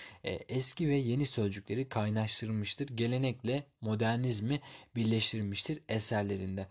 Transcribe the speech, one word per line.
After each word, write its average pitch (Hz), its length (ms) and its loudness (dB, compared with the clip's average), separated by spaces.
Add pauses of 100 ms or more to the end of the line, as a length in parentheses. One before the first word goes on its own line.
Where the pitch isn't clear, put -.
(240)
E, - 60 -4
eski - 580 0
ve 143 80 4
yeni 131 300 2
sözcükleri 107 640 -2
kaynaştırmıştır. 110 1000 -2
Gelenekle 123 760 0 (160)
modernizmi 113 800 0 (360)
birleştirmiştir 110 920 2
eserlerinde. 101 840 0